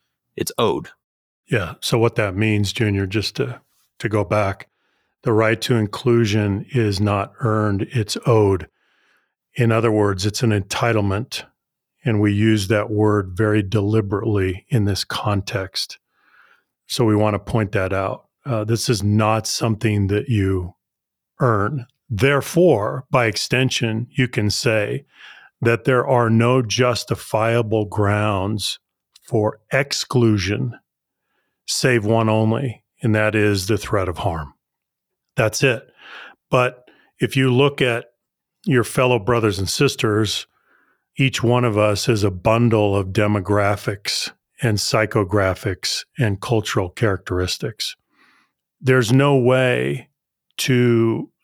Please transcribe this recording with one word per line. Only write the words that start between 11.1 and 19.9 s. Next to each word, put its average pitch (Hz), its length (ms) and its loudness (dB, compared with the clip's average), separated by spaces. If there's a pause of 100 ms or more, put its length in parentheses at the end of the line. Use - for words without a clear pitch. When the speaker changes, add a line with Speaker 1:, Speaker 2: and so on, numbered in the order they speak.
Speaker 2:
And 110 160 0
we 104 120 2
use 104 360 2
that 107 220 0
word 104 440 0
very 107 280 0
deliberately 101 1080 -2
in 107 160 0
this 98 200 -2
context. - 920 -6 (880)
So - 180 -2
we 107 120 4
want 104 180 2
to 101 40 -2
point 104 340 -2
that 95 200 0
out. 98 340 -4 (200)
Uh, 110 180 -4
this 113 240 -2
is 104 140 0
not 107 440 2
something 104 600 -2